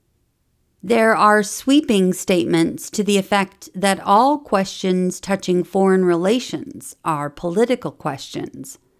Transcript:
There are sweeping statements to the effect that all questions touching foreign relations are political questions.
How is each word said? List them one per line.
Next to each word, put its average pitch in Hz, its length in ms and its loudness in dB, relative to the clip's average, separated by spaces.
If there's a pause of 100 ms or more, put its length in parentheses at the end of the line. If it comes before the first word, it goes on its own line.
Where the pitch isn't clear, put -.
(800)
There 220 340 2
are 208 280 4
sweeping 208 680 2
statements 170 800 0
to 214 120 -4
the 202 140 2
effect 196 580 -2
that 190 240 0
all 247 380 4
questions 190 800 -2
touching 185 440 -2
foreign 190 420 2
relations 180 1000 -2
are 147 260 -4
political 202 600 -2
questions. - 880 -12 (200)